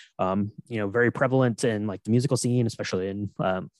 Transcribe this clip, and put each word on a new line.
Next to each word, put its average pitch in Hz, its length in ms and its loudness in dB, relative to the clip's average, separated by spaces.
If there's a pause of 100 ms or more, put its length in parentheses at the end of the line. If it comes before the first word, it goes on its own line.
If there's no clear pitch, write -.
(200)
um, 98 320 0 (160)
you 113 100 -6
know, 104 100 -2
very 117 240 2
prevalent 127 520 2
in, 107 240 0
like, 95 160 -8
the 110 80 -2
musical 123 260 2
scene, 123 300 2
especially 98 420 -4
in, 101 300 -6
um, 92 300 -2 (100)